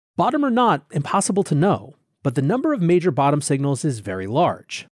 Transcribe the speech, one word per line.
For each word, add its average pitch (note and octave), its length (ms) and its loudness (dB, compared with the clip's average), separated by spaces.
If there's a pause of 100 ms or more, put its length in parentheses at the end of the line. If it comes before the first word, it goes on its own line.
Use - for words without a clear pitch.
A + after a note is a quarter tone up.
(160)
"Bottom B3+ 300 0
or C4+ 40 0
not, A3+ 420 2
impossible F#3+ 520 -2
to E3 100 -4
know, D3 420 0 (280)
but C3 120 -2
the C#3 60 0
number B3+ 300 0
of B3 100 -2
major F3 300 2
bottom C#3+ 300 2
signals C#3 420 -2
is C3 160 -2
very F#2+ 260 -8
large. A#2+ 640 -2 (120)